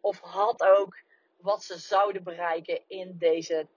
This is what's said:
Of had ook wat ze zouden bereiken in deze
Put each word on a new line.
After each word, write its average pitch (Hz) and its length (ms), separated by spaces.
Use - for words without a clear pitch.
Of 196 200
had 196 420
ook 190 400
wat 202 220
ze 175 140
zouden 196 440
bereiken 170 640
in 185 320
deze 165 480